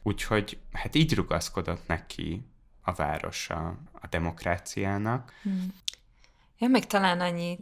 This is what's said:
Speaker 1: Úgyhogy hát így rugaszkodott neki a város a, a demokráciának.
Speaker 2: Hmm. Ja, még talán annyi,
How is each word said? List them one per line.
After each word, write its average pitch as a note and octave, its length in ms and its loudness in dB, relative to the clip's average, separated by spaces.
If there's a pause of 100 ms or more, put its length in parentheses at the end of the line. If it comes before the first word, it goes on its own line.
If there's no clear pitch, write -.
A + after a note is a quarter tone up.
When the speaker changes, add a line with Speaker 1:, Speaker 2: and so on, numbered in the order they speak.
Speaker 1:
Úgyhogy G#2 540 0 (160)
hát - 220 -2
így D#3 200 6
rugaszkodott F2 720 -2
neki E2 580 -4 (360)
a - 120 -2
város D2+ 560 -2
a, E2 180 -2 (260)
a - 160 -16
demokráciának. G2 1300 -2
Speaker 2:
Hmm. F#3 320 -2 (840)
Ja, A#3 80 2
még B3+ 180 6
talán F#3+ 360 4
annyi, F3 400 0